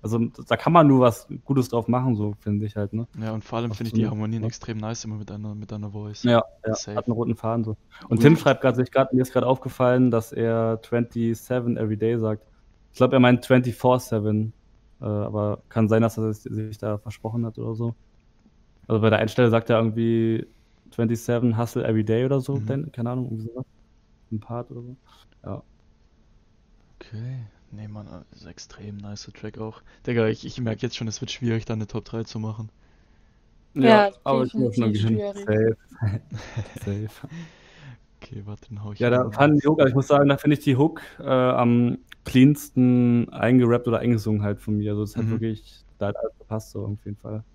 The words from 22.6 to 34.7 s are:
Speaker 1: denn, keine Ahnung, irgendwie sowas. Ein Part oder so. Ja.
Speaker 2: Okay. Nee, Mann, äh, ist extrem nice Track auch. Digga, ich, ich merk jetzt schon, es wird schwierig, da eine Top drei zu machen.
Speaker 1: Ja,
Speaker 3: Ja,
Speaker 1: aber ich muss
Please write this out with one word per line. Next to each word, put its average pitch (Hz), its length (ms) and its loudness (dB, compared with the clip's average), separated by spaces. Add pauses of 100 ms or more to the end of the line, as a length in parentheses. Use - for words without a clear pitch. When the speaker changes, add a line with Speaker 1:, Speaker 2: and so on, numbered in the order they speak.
Speaker 1:
denn, 139 240 -6
keine 117 180 -6
Ahnung, 127 160 -4
irgendwie 113 220 -10
sowas. 120 180 -12 (680)
Ein 107 100 -6
Part 120 280 -10
oder 123 120 -16
so. 123 140 -18 (480)
Ja. - 200 -12 (1400)
Speaker 2:
Okay. 120 380 -12 (340)
Nee, 107 160 -16
Mann, 104 180 -14
äh, - 300 -20
ist 104 100 -20
extrem 101 520 -16
nice 101 360 -14
Track - 240 -14
auch. 110 240 -12 (240)
Digga, 117 220 2
ich, 110 180 -4
ich - 160 -10
merk 110 220 -4
jetzt 120 120 -6
schon, 113 120 -6
es 107 120 -8
wird - 120 -10
schwierig, 117 340 -2
da 117 80 -6
eine 110 140 -6
Top - 180 -10
drei 113 180 -8
zu - 140 -12
machen. 110 320 -8 (1040)
Speaker 1:
Ja, 208 360 6
Speaker 3:
Ja, - 20 -6 (120)
Speaker 1:
aber 135 200 2
ich 123 100 -4
muss 120 240 0